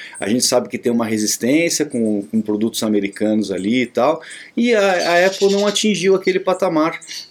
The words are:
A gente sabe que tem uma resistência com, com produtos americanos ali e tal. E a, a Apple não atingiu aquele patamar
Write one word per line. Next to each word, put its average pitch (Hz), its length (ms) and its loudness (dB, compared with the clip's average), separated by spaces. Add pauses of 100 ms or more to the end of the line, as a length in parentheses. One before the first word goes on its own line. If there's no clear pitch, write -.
(200)
A 95 80 -4
gente 120 160 2
sabe 120 240 0
que 117 80 -8
tem 120 160 -2
uma 117 140 0
resistência 127 800 0
com, 110 440 -2
com 110 120 0
produtos 107 400 -2
americanos 104 680 0
ali 101 320 0
e 117 40 0
tal. 139 340 0 (360)
E 233 180 2
a, 190 380 2
a 175 140 6
Apple 190 240 2
não 202 160 2
atingiu 196 480 2
aquele 190 240 0
patamar 180 600 0 (300)